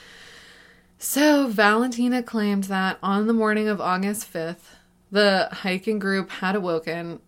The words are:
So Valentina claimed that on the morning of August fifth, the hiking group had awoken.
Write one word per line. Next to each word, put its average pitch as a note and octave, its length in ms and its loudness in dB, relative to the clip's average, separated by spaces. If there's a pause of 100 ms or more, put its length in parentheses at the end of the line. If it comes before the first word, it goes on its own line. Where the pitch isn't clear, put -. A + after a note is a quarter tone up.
(1000)
So C#4+ 480 2
Valentina A#3 760 2
claimed G#3 420 -2
that F#3+ 380 -2
on G3+ 240 0
the A3+ 60 2
morning G#3+ 360 2
of G3+ 120 -2
August F#3+ 460 -2
fifth, E3+ 480 -10 (380)
the G3 400 4
hiking F#3+ 460 -2
group F#3+ 320 -2
had F#3+ 260 -2
awoken. E3+ 720 -4